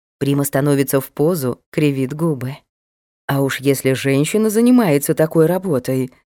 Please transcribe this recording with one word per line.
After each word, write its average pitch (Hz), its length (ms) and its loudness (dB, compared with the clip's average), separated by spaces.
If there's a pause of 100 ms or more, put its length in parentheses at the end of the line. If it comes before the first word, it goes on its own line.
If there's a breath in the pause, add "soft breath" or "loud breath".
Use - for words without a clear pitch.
(200)
Прима 143 240 0
становится 139 580 0
в - 100 -18
позу, 147 480 -2 (120)
кривит 139 420 -2
губы. 147 440 -4 (680)
А 139 140 0
уж 135 180 -2
если 131 340 0
женщина 147 560 0
занимается 208 680 2
такой 160 320 2
работой. 135 640 -2 (180)